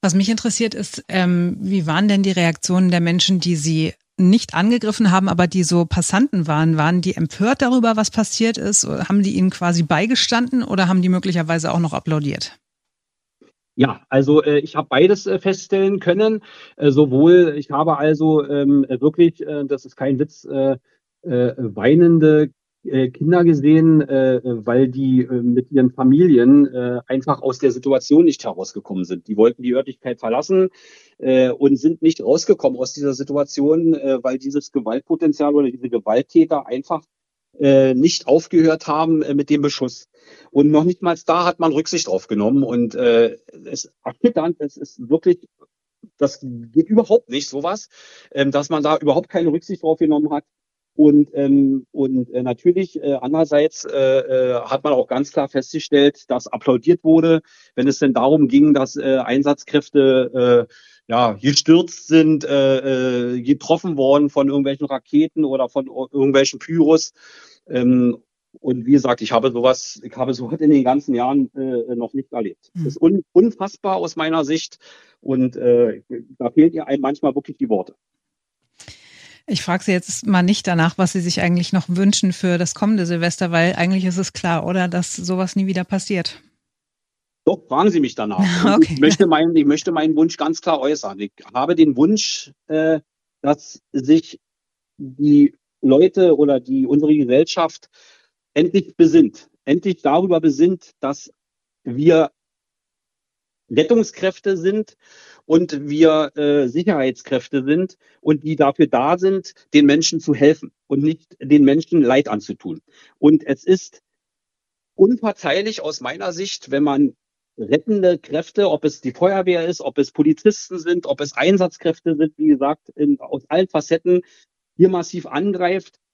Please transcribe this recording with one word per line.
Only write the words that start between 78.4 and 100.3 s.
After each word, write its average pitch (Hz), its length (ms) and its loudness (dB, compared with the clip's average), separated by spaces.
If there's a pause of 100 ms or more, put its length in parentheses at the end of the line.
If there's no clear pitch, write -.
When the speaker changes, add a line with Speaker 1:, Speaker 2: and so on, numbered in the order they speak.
Speaker 1:
Ich 196 120 -4
frage 185 240 -4
Sie 196 80 0
jetzt - 340 -6
mal 185 160 2
nicht 196 240 0
danach, 170 300 0
was 185 160 0
Sie 190 80 -2
sich 170 180 -4
eigentlich 175 320 -2
noch 185 160 -2
wünschen 190 460 0
für 180 240 -2
das 175 180 -4
kommende 208 300 -2
Silvester, 170 460 -4
weil 170 240 0
eigentlich 185 280 -2
ist 180 140 -4
es 190 160 -6
klar, 170 320 -4
oder, 180 240 -4
dass 180 260 -6
sowas 185 400 -6
nie 196 120 -2
wieder 185 180 -4
passiert. - 560 -6 (1080)
Speaker 2:
Doch, 180 180 -4
fragen 170 260 0
Sie 170 100 -2
mich 127 120 -4
danach. 107 260 -8
Speaker 1:
<laughs> 175 260 -2
Speaker 2:
Und 208 180 2
Speaker 1:
Okay. 165 120 -2
Speaker 2:
ich 135 40 -8
möchte 165 260 2
meinen, 165 300 0
ich 156 80 2
möchte 151 300 -2
meinen 156 240 -2
Wunsch 160 180 0
ganz 160 240 -6
klar 156 220 -4
äußern. 131 400 -6
Ich 101 100 -10 (220)
habe 147 220 -2
den 156 200 4
Wunsch, 165 560 -2 (160)
äh, 156 320 -2 (420)
dass 143 400 -4 (120)
sich 143 480 0 (560)
die 143 580 2 (260)
Leute 170 540 2
oder 139 240 2
die, 131 260 -4
unsere 151 300 2
Gesellschaft 147 760 -2 (640)
endlich 170 440 -2
besinnt, 156 520 4 (140)
endlich 175 380 -2
darüber 170 400 0